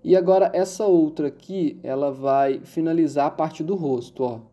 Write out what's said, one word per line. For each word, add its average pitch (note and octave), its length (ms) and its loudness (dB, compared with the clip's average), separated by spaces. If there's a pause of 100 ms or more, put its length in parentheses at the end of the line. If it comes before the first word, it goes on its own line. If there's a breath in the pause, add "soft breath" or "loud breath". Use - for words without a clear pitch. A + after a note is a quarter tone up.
E E3+ 120 4
agora F#3 380 4
essa F#3+ 320 -2
outra D#3 420 2
aqui, F3 560 -6
ela C#3 280 -2
vai C3+ 520 0
finalizar D#3+ 640 0
a D#3+ 60 -2
parte D#3+ 300 -6
do F3+ 140 -2
rosto, C3 480 -4
ó. A#2 160 -4 (140)